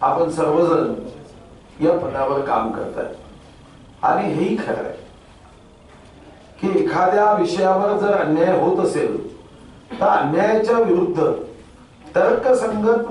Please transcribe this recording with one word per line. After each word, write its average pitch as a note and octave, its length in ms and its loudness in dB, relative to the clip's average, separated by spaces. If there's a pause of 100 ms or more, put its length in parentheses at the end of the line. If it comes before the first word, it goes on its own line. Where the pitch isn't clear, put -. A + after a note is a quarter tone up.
आपण C#3 300 0
सर्वजण D#3 600 0 (920)
या E3+ 140 4
पदावर C3+ 420 -2
काम - 320 -2
करताय. - 400 -8 (880)
आणि G#2 300 0
हेही - 240 0
खरं - 280 -4
आहे - 180 -12 (1600)
की F#3+ 180 0
एखाद्या G3+ 540 2
विषयावर F#3+ 640 0
जर G3+ 140 0
अन्याय E3 480 2
होत F#3 240 0
असेल, - 320 -2 (840)
तर - 60 2
अन्यायाच्या G#3+ 720 2
विरुद्ध F3 540 2 (840)
तर्कसंगत A3+ 960 2